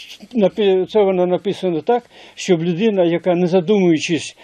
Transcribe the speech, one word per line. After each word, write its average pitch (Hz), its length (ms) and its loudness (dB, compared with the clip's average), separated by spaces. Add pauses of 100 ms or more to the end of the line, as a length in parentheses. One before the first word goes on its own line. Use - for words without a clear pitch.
(340)
напи-, 190 520 2
це 214 160 0
воно 190 240 0
написано 180 540 -4
так, 240 220 0 (320)
щоб 170 280 -2
людина, 185 420 0
яка 170 300 0
не 180 120 0
задумуючись 175 960 0